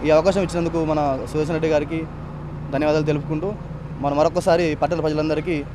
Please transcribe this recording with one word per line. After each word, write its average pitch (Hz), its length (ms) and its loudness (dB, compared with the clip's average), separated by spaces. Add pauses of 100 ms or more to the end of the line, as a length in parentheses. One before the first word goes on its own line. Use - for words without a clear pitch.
ఈ 156 40 2
అవకాశం 175 320 4
ఇచ్చినందుకు 165 420 0
మన 147 480 0
సుదర్శన్ 156 200 0
రెడ్డి 160 160 0
గారికి 156 380 0 (680)
ధన్యవాదాలు 151 320 2
తెలుపుకుంటూ 156 480 -2 (480)
మనం 143 160 0
మరొకసారి 170 580 4
పట్టణ 156 260 0
ప్రజలందరికీ 151 640 0 (100)